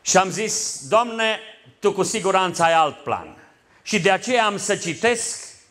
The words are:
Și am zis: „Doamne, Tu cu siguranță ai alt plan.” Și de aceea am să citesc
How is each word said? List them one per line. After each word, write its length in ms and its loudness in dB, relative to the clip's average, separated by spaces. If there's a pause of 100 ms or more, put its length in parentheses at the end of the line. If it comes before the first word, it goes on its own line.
Și 160 0
am 140 4
zis: 580 -6
„Doamne, 500 0 (400)
Tu 140 0
cu 100 -2
siguranță 600 0
ai 100 4
alt 300 2
plan.” 340 -6 (460)
Și 180 -2
de 100 4
aceea 360 2
am 100 -2
să 200 -2
citesc 640 -2 (320)